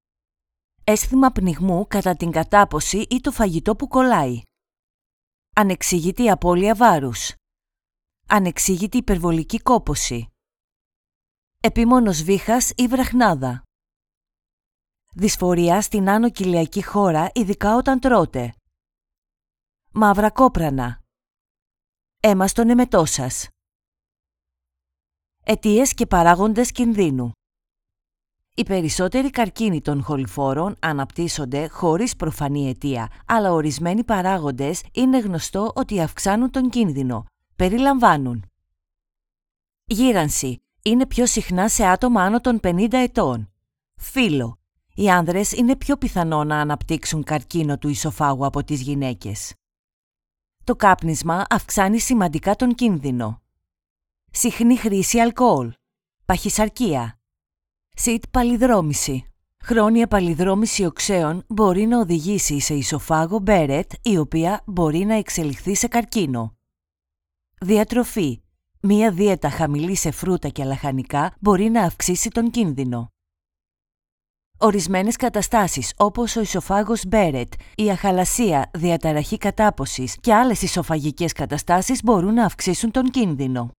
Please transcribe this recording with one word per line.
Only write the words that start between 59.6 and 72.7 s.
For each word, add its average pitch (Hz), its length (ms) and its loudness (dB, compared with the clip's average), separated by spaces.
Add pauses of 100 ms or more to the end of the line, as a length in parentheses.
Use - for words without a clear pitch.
Χρόνια 226 440 2
παλιδρόμηση 190 800 0
οξέων 170 600 -2
μπορεί 208 380 2
να 240 140 2
οδηγήσει 170 600 0
σε 143 140 -4
ισοφάγο 160 640 -2
Μπέρετ, 175 520 2 (100)
η 208 160 2
οποία 165 480 -2
μπορεί 175 400 0
να 214 80 0
εξελιχθεί 175 600 -4
σε 233 120 -2
καρκίνο. 156 720 -2 (1040)
Διατροφή. 208 800 0 (400)
Μία 208 300 4
δίαιτα 180 380 0
χαμηλή 151 460 -2
σε 165 160 -4
φρούτα 165 380 -4
και 139 140 -8
λαχανικά 135 760 -4
μπορεί 202 300 4
να 226 140 2
αυξήσει 180 460 -2
τον 233 200 -2
κίνδυνο. 135 580 -4 (1500)